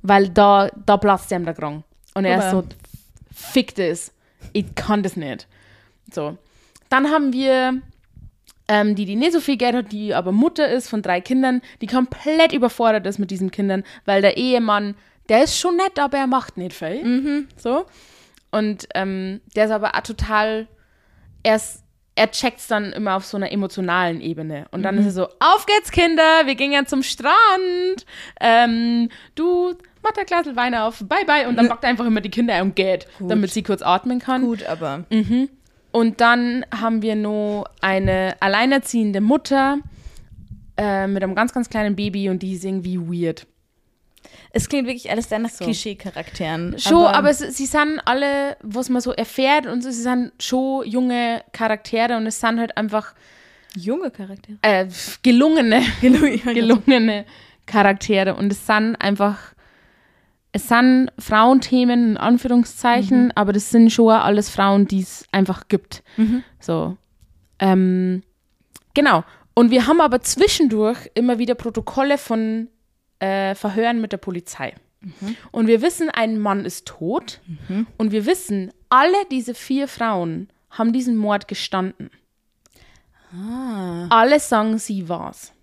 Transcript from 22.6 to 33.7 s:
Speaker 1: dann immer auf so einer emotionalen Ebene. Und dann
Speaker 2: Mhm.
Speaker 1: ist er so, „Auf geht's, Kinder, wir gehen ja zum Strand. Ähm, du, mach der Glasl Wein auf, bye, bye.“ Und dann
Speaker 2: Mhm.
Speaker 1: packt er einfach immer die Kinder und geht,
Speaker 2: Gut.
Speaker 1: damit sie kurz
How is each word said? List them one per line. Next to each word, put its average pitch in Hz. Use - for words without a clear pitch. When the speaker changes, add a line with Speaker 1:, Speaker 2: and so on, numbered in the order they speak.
Speaker 1:
dann 208
immer 202
auf 190
so -
einer 196
emotionalen 180
Ebene. 156
Und 185
dann 196
Speaker 2:
Mhm. 208
Speaker 1:
ist 208
er 196
so, 185
„Auf 381
geht's, 415
Kinder, 320
wir 269
gehen 277
ja 285
zum 269
Strand. 370
Ähm, 233
du, 349
mach 440
der 415
Glasl 339
Wein 240
auf, 226
bye, 370
bye.“ 294
Und 247
dann 233
Speaker 2:
Mhm. 240
Speaker 1:
packt 226
er 254
einfach 240
immer 220
die 202
Kinder 226
und 190
geht, 185
Speaker 2:
Gut. 185
Speaker 1:
damit 208
sie 214
kurz 196